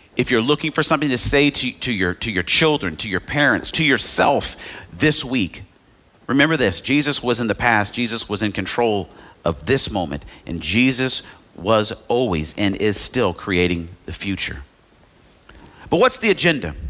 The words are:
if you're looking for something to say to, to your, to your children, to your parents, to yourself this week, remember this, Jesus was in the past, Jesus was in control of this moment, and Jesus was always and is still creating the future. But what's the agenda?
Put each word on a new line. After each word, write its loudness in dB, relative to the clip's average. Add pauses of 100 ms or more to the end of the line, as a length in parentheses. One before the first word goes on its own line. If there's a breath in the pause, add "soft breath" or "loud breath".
(160 soft breath)
if -2
you're 4
looking 0
for 0
something 2
to 0
say 4
to, -4
to -4
your, 0
to -6
your -2
children, 0
to -8
your -2
parents, 0
to 0
yourself 2 (360 loud breath)
this 2
week, -4 (640)
remember 4
this, 2
Jesus 0
was 0
in 0
the 4
past, 2
Jesus -4
was -2
in 0
control 0 (360 loud breath)
of -2
this 2
moment, -4 (200 loud breath)
and -8
Jesus 0 (320 loud breath)
was 2 (160)
always 0
and 0
is 0
still 0
creating 0 (180)
the -10
future. -6 (1200 loud breath)
But 2
what's 4
the 2
agenda? 0 (160)